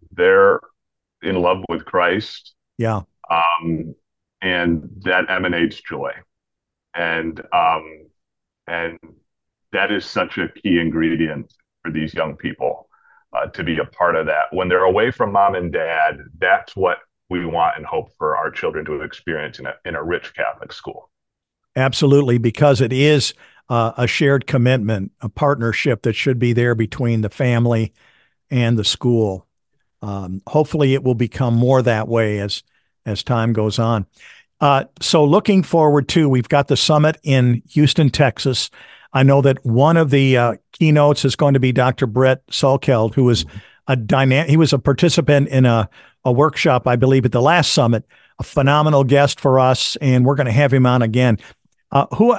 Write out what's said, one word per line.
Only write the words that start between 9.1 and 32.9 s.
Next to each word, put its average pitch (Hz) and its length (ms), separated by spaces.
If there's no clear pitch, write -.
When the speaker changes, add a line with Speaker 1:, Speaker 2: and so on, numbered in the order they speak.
Speaker 1:
that 98 180
is 104 140
such 92 340
a 85 100
key 87 300
ingredient 80 720
for 80 80
these 78 240
young 78 220
people, - 520
uh, 71 140
to 85 180
be 80 140
a 71 60
part 85 300
of 80 120
that. 76 260
When 90 160
they're 90 160
away 104 260
from 104 220
mom 98 240
and 87 160
dad, 80 460
that's 95 380
what 92 220
we 87 160
want 82 300
and 78 80
hope 76 320
for 78 200
our 78 120
children 78 360
to 76 160
experience 76 580
in 65 80
a, 65 80
in 85 120
a 73 80
rich 85 300
Catholic - 380
school. - 380
Speaker 2:
Absolutely, 131 640
because 127 420
it 120 120
is, 147 420
uh, 117 280
a 123 100
shared 139 400
commitment, 113 640
a 110 80
partnership 120 720
that 113 100
should 127 260
be 120 140
there 120 240
between 113 460
the 104 80
family 117 640
and 120 280
the 101 60
school. 110 640
Um, 98 460
hopefully 147 480
it 135 80
will 127 140
become 117 380
more 127 280
that 110 240
way 110 320
as, 101 240